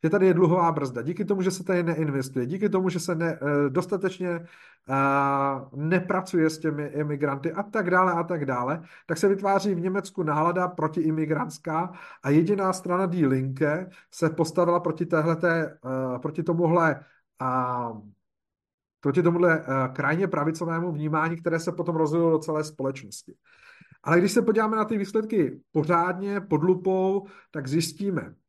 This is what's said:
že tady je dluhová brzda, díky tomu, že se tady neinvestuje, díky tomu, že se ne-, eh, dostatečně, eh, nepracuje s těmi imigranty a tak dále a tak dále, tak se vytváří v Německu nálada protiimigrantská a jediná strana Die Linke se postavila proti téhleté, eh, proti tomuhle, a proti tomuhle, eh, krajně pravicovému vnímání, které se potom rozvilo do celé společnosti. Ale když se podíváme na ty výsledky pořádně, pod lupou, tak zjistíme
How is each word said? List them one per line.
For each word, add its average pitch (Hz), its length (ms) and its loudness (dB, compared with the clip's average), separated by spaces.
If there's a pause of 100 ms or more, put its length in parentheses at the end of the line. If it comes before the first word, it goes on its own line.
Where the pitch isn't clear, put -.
že 160 60 2
tady 190 160 4
je 180 80 6
dluhová 170 380 4
brzda, 127 300 -4
díky 175 220 -4
tomu, 190 180 0
že 185 80 2
se 185 140 -8
tady 180 180 0
neinvestuje, 139 640 -2
díky 190 220 -2
tomu, 185 200 2
že 180 120 -2
se 175 140 -4
ne-, 165 280 -2
eh, 143 280 2
dostatečně, 180 580 -2
eh, 170 160 -6 (1300)
nepracuje 175 760 0
s 156 80 -10
těmi 147 280 -4
imigranty 143 680 -4
a 190 100 -6
tak 208 280 -2
dále 185 220 4
a 170 100 0
tak 170 240 -4
dále, 135 360 -2 (240)
tak 160 120 -4
se 208 100 4
vytváří 196 460 2
v 170 60 -4
Německu 190 420 -4
nálada 170 460 2
protiimigrantská 156 1200 -2 (300)
a 139 80 0
jediná 185 420 4
strana 185 340 -2
Die 170 200 0
Linke 135 640 0 (200)
se 160 200 0
postavila 170 500 0
proti 165 260 -2
téhleté, 165 760 0
eh, 131 340 -4
proti 156 240 -6
tomuhle, 165 640 2 (360)
a 127 520 -2 (1080)
proti 143 220 2
tomuhle, 170 380 4
eh, 135 320 0
krajně 156 360 0
pravicovému 165 640 -2
vnímání, 156 440 -2
které 165 220 -2
se 165 140 -4
potom 165 240 -4
rozvilo 160 340 2
do 160 80 4
celé 156 260 -2
společnosti. 135 720 -8 (680)
Ale 165 160 4
když 190 140 4
se 240 100 4
podíváme 220 340 2
na 214 80 2
ty 220 140 -2
výsledky 202 600 0 (120)
pořádně, 175 680 0
pod 160 220 0
lupou, 190 640 2 (240)
tak 143 160 -8
zjistíme 165 680 -2 (140)